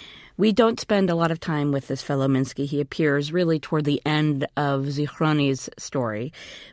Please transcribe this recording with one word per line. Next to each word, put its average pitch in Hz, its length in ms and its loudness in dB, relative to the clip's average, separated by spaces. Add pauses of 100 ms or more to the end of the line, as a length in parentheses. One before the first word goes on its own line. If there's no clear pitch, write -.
(380)
We 214 140 4
don't 226 280 4
spend 196 300 2
a 170 60 0
lot 165 160 2
of 160 80 -4
time 147 320 0
with 139 180 -2
this 135 120 -4
fellow 139 260 0
Minsky. 135 380 0
He 143 160 -2
appears 143 500 0
really 165 280 2
toward 151 260 -2
the 143 200 0
end 151 420 2 (100)
of 139 280 0
Zichroni's 143 920 0
story. 117 560 -6 (400)